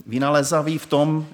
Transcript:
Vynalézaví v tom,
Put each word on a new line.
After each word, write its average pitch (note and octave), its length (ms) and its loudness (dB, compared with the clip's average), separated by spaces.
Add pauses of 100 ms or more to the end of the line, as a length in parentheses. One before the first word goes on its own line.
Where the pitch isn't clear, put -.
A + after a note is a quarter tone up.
Vynalézaví D3 720 0
v - 80 -10
tom, D3+ 480 0